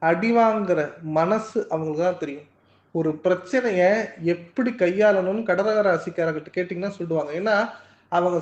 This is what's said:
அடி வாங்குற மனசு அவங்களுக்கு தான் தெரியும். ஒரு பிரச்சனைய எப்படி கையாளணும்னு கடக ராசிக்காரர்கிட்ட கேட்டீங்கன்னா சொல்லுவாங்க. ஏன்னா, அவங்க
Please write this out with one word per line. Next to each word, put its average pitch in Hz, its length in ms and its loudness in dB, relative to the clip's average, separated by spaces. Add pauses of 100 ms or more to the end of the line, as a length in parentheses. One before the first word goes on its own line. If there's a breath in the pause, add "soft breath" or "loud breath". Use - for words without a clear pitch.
அடி 175 300 2
வாங்குற 220 480 2 (320)
மனசு 190 520 0
அவங்களுக்கு 160 400 -4
தான் 175 180 -2
தெரியும். 147 240 -8 (500 soft breath)
ஒரு 160 220 0
பிரச்சனைய 185 640 0 (440)
எப்படி 175 480 -2
கையாளணும்னு 196 680 2
கடக 202 380 0
ராசிக்காரர்கிட்ட 165 720 0
கேட்டீங்கன்னா 180 400 -4
சொல்லுவாங்க. 165 420 -4
ஏன்னா, 202 240 0 (540 loud breath)
அவங்க 175 300 2